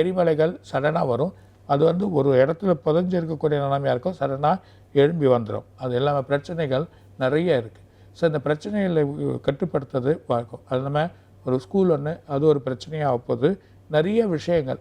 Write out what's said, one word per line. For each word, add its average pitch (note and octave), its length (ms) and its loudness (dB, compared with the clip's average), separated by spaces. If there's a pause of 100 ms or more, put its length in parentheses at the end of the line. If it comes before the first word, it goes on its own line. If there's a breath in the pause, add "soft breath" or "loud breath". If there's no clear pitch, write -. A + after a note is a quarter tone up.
எரிமலைகள் E3+ 520 2 (160)
சடனா D#3 420 0
வரும். C#3 220 -2 (400 soft breath)
அது D3 160 4
வந்து F3+ 160 0 (140)
ஒரு C#3 120 2 (120)
இடத்துல E3 300 0 (120)
புதைஞ்சு F3 340 0
இருக்கக்கூடிய D3+ 460 -2
நிலைமையா C#3 300 0
இருக்கும், - 240 -6
சடனா C#3 340 0 (480 soft breath)
எழும்பி D3 340 4
வந்துரும். A2 320 -6 (160)
அது B2 180 -4
இல்லாம C#3+ 280 0
பிரச்சனைகள் C#3+ 560 -2 (380 soft breath)
நிறைய D3+ 380 2
இருக்கு. A2 180 -16 (380 soft breath)
So - 120 0
இந்த D3+ 160 -2
பிரச்சனைகளை F3 560 0 (440)
கட்டுப்படுத்துறது C#3 680 -2 (180)
வழக்கம். A#2+ 300 -4 (100)
அது B2+ 100 0
இல்லாம C#3 200 -2 (460 soft breath)
ஒரு B2+ 160 0
ஸ்கூல் F#3+ 320 0
ஒண்ணு, C#3+ 180 -4 (220)
அது C#3 160 0
ஒரு C#3+ 160 2
பிரச்சனையா D3 420 -4 (200)
போகுது. B2+ 200 0 (460 soft breath)
நிறைய F#3+ 260 2 (140)
விஷயங்கள், D3 460 -2